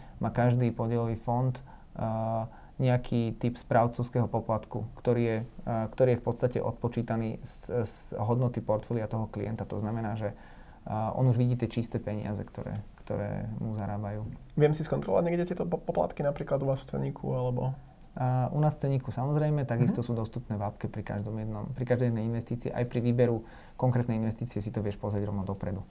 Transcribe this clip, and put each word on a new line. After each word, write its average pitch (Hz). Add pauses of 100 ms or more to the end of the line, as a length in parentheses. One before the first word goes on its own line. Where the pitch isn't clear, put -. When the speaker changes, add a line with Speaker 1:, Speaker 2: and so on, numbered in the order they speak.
(200)
Speaker 1:
má 117
každý 120
podielový 117
fond, 127 (400)
a, 113 (240)
nejaký 123
typ 120
správcovského 117
poplatku, 110 (160)
ktorý 120
je, 113 (260)
a, 113
ktorý 123
je 117
v -
podstate 120
odpočítaný 117
z, -
z - (240)
hodnoty 120
portfólia 107
toho 110
klienta. 104
To 101
znamená, 107
že, 104 (480)
a, 110
on 131
už 117
vidí 123
tie 120
čisté -
peniaze, 104
ktoré, - (240)
ktoré 104 (160)
mu 110
zarábajú. 104 (320)
Speaker 2:
Viem 151
si 156
skontrolovať 175
niekde 175
tieto 180
po-, 170
poplatky, -
napríklad 143
u 147
vás 135
v -
ceníku, 139
alebo? 127 (440)
Speaker 1:
A, 127
u 147
nás 151
v 143
ceníku, 135
samozrejme, 147
takisto 120
Speaker 2:
Mhm. 120
Speaker 1:
sú -
dostupné 113
v 104
apke 104
pri 107
každom 104
jednom, 110
pri 127
každej 120
jednej 107
investícii, 117
aj 120
pri 120
výberu 120 (320)
konkrétnej 120
investície 110
si 104
to -
vieš 101
pozrieť 104
rovno 101
dopredu. 95